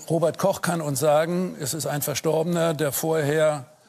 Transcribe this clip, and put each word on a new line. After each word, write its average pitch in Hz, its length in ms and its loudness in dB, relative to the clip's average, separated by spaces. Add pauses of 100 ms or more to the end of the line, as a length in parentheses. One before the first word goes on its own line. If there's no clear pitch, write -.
Robert 160 300 2
Koch - 220 2
kann 175 200 -2
uns 143 180 -4
sagen, 160 600 2
es 156 140 -4
ist 156 120 -4
ein 143 160 -2
Verstorbener, 160 720 0
der 147 180 -2
vorher 151 760 0 (240)